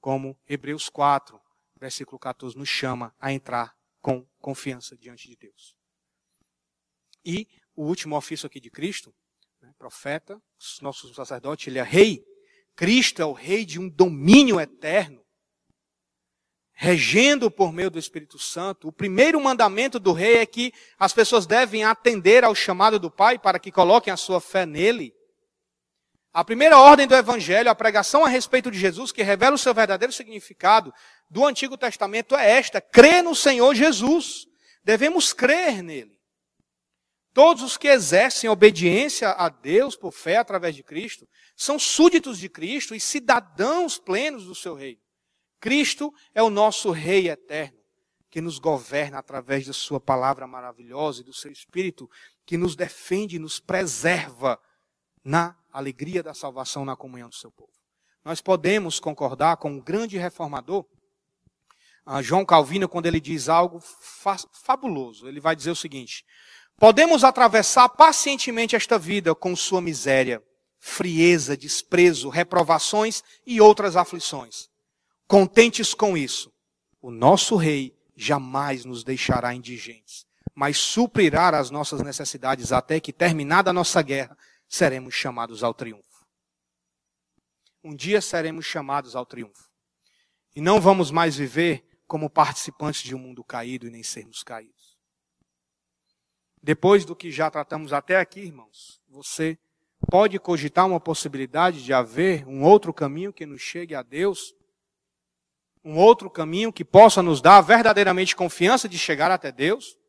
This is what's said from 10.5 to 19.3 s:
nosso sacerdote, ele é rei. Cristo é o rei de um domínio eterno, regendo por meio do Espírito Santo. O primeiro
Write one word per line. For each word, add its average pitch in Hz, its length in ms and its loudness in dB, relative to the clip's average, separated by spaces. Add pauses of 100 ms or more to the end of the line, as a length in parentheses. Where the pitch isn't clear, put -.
nosso 139 320 -16
sacerdote, 135 580 -14
ele 131 100 -8
é - 20 -6
rei. 185 420 2 (520)
Cristo 220 440 0
é 165 40 -2
o 151 80 -8
rei 196 320 -6
de 165 160 -14
um 185 80 -10
domínio 185 720 4
eterno, 151 680 -6 (1500)
regendo 202 760 0
por 175 220 -2
meio 180 180 -6
do 165 80 -10
Espírito 151 400 -16
Santo. 185 480 -12
O 156 60 -14
primeiro 240 480 0